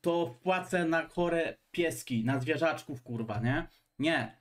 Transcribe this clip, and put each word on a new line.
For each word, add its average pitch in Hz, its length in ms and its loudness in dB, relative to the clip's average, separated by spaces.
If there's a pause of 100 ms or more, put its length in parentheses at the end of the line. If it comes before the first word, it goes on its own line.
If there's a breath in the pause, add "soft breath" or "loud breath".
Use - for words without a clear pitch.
to 170 260 2
wpłacę 180 580 0
na 160 220 2
chore 170 500 0 (140)
pieski, 127 540 0
na 131 140 2
zwierzaczków”, 147 640 -2
kurwa, 113 360 -4
nie? 139 280 0 (320 soft breath)
Nie. 147 420 0